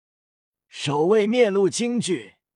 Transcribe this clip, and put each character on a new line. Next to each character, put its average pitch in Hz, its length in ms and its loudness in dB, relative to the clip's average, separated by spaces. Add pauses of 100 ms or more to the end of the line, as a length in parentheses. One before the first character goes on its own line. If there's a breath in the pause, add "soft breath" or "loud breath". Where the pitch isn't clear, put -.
(680)
守 147 380 -4
卫 208 200 4
面 226 260 2
露 196 180 2
惊 240 320 -4
惧， 123 340 -6 (200)